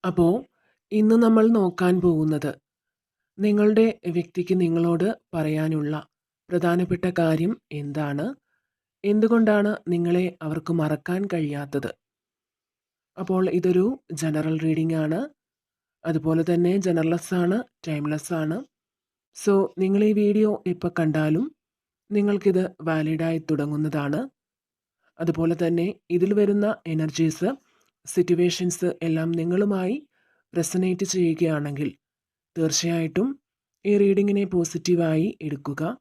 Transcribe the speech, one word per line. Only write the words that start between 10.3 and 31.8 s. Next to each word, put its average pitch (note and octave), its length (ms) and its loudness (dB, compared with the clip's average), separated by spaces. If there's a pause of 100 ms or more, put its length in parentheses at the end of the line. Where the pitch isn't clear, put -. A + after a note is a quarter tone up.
അവർക്ക് D#3 300 -4
മറക്കാൻ E3 520 -2
കഴിയാത്തത്? C#3+ 680 -4 (1200)
അപ്പോൾ F#3 300 0
ഇതൊരു F3+ 520 2 (120)
ജനറൽ D#3 480 -2
റീഡിംഗ് D#3+ 340 0
ആണ്. D#3+ 340 -2 (760)
അതുപോലെ D#3+ 400 0 (100)
തന്നെ F3 220 2
ജനറൽലെസ് E3+ 580 -2
ആണ്, F#3 280 0 (260)
ടൈംലെസ് D3+ 440 -6
ആണ്. D#3+ 320 -4 (840)
So, G3 180 4 (100)
നിങ്ങൾ G3 260 2
ഈ G#3+ 80 4
വീഡിയോ G#3 540 2
എപ്പോ F3+ 240 -4 (100)
കണ്ടാലും D#3 560 0 (560)
നിങ്ങൾക്കിത് G3+ 580 0 (100)
വാലിഡ് D#3 420 -2
ആയി E3 160 -2
തുടങ്ങുന്നതാണ്. D3+ 880 -4 (920)
അതുപോലെ E3 360 0 (100)
തന്നെ E3+ 280 0 (160)
ഇതിൽ F3+ 240 2
വരുന്ന G3+ 420 2 (100)
എനർജീസ്, D#3+ 720 -2 (500)
സിറ്റുവേഷൻസ് F3+ 960 0
എല്ലാം E3 300 -2
നിങ്ങളുമായി F#3+ 760 -2 (500)
റെസൊനേറ്റ് F3+ 480 -2
ചെയ്യുകയാണെങ്കിൽ D#3 920 -2 (640)